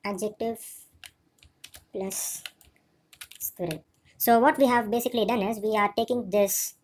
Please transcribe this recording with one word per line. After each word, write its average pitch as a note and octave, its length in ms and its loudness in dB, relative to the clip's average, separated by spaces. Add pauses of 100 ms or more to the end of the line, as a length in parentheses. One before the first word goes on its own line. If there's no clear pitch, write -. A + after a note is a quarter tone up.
adjective G#3+ 540 -4 (1400)
plus - 480 -6 (960)
squirrel. - 480 -8 (320)
So A#3 220 6
what C#4 180 4
we C4+ 80 6
have A#3+ 240 2
basically A#3 360 0
done A3 180 0
is G#3+ 160 -4
we G#3+ 180 -2
are G#3 180 2
taking A#3 360 -2
this G3+ 420 2 (100)